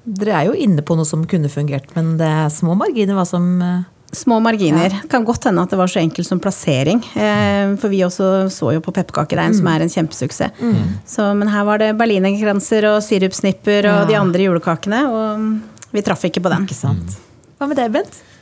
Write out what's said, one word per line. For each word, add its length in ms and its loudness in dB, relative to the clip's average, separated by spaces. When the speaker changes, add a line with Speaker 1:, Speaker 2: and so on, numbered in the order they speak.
Speaker 1:
dere 300 -2
er 60 2
jo 60 2
inne 280 2
på 140 0
noe 100 0
som 200 -2
kunne 240 0
fungert, 360 -4
men 220 0
det 100 2
er 220 2
små 260 0
marginer 380 0
hva 140 0
som, 340 0
eh, 220 0
Speaker 2:
Små 280 2
marginer. 480 2
Speaker 1:
Ja. 200 -4
Speaker 2:
Kan 160 0
godt 180 -2
hende 180 2
at 80 -2
det 80 0
var 100 2
så 120 0
enkelt 260 0
som 140 0
plassering, 640 0
eh, 580 2
for 140 -2
vi 100 0
også 480 2
så 260 0
jo 60 0
på 140 -8
pepperkakedeigen, 600 0
som 120 4
Speaker 1:
Mm. 100 2
Speaker 2:
er 60 0
en 80 0
kjempesuksess. 640 -4
Speaker 1:
Mm. 140 0
Speaker 2:
Så, 320 -2
men 120 0
her 160 0
var 120 0
det 200 0
berlinerkranser 880 0
og 180 4
sirupsnipper 760 0
og 40 0
Speaker 1:
Ja. 220 4
Speaker 2:
de 100 2
andre 240 2
julekakene, 680 0
og 500 -2
vi 100 -2
traff 220 -2
ikke 180 -2
på 80 0
den. 160 0
Speaker 1:
Ikke 100 -8
sant. 300 -4
Speaker 3:
Mm. 100 -10
Speaker 1:
Hva 80 -4
med 100 -2
deg, 140 -2
Bent? 300 -4